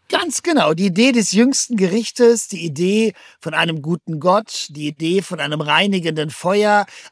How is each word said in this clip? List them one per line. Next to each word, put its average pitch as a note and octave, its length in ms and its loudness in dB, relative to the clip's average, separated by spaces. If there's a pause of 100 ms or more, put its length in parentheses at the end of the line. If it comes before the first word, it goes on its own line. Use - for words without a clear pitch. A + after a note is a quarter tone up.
Ganz F4+ 340 -4
genau, G#3 300 2
die F3 140 0
Idee G#3+ 260 2
des A#3 200 0
jüngsten A#3+ 440 2
Gerichtes, A3 720 2
die E3 160 -10
Idee F#3 480 0 (260)
von E3 140 -10
einem D#3+ 300 -2
guten D#3+ 360 -6
Gott, F#3 520 0
die D3 160 -10
Idee E3 340 -2
von F3 200 -8
einem D3+ 200 -4
reinigenden D#3 680 0
Feuer. G#3 560 2 (260)